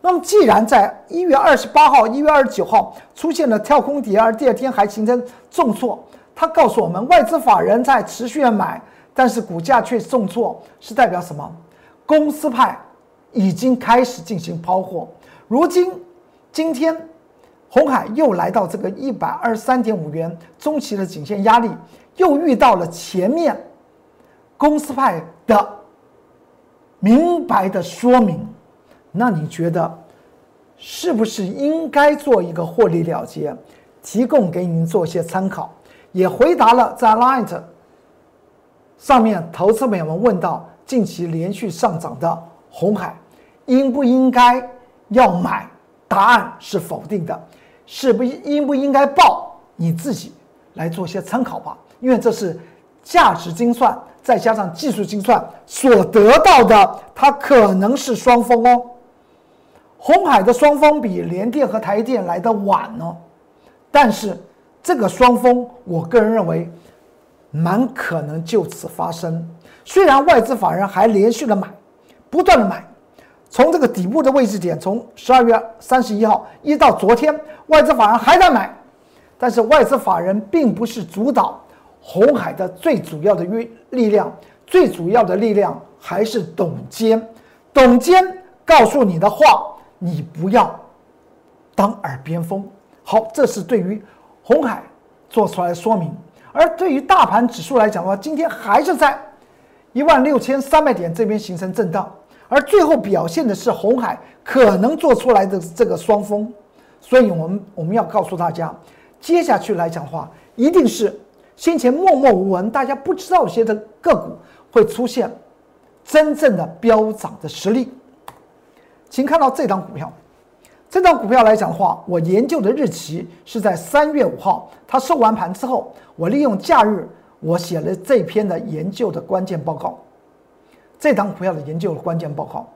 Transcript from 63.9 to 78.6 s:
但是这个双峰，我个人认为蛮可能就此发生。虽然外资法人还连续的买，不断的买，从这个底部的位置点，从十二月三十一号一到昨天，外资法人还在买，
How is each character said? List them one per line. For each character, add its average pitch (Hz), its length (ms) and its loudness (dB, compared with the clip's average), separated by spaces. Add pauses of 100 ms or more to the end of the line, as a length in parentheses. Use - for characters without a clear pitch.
但 285 200 4
是 190 260 -8 (440)
这 349 140 -2
个 220 120 0
双 247 280 4
峰， 247 320 2 (160)
我 165 200 -6
个 233 180 4
人 214 100 2
认 214 160 0
为 165 240 -4 (800)
蛮 175 420 0
可 - 280 -6
能 156 240 -8
就 175 200 0
此 - 220 -14
发 170 240 -8
生。 165 340 -8 (380)
虽 381 220 2
然 277 200 4
外 320 140 6
资 233 160 -2
法 185 180 -2
人 190 140 -2
还 196 200 0
连 214 240 4
续 233 140 -6
的 220 80 0
买， 196 140 -2 (640)
不 320 120 0
断 359 160 6
的 220 80 2
买， - 200 -6 (640)
从 302 220 2
这 349 60 0
个 277 100 2
底 180 200 -4
部 277 160 0
的 262 80 2
位 262 160 2
置 202 100 -6
点， 170 220 -6
从 208 260 -6 (100)
十 - 180 0
二 254 100 6
月 226 180 2 (180)
三 254 220 0
十 220 140 -6
一 208 100 0
号 214 220 0 (140)
一 294 140 -2
到 285 160 4
昨 214 240 2
天， 302 220 -2 (300)
外 302 140 6
资 302 120 2
法 226 160 4
人 226 100 2
还 330 180 4
在 349 140 6
买， - 240 -2 (640)